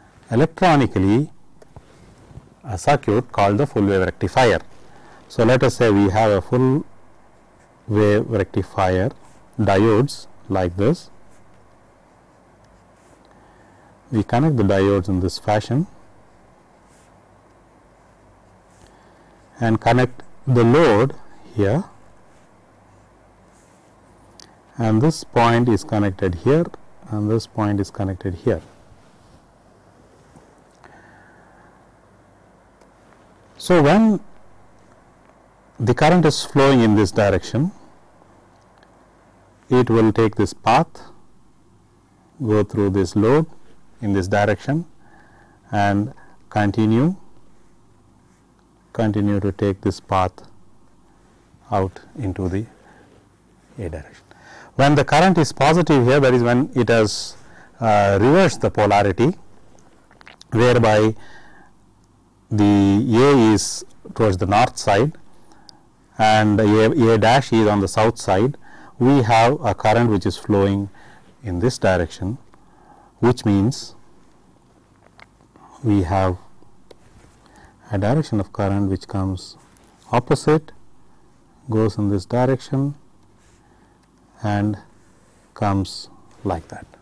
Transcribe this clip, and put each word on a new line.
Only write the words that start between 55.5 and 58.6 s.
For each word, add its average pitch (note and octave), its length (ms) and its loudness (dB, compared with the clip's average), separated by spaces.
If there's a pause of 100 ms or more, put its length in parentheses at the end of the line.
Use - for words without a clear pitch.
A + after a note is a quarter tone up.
positive D3+ 520 2
here, C3+ 160 4
that B2+ 140 4
is B2 80 2
when A#2+ 320 0
it A#2+ 160 0
has, A2 460 -2 (440)
uh, G2+ 400 2
reversed D#3 400 2